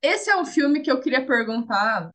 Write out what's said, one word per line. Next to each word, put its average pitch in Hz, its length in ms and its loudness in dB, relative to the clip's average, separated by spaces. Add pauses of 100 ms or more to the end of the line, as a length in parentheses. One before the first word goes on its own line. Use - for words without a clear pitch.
esse 330 260 0
é 415 80 4
um 349 80 -2
filme 294 360 2
que 294 100 -2
eu 262 100 2
queria 262 240 0
perguntar. 220 920 -2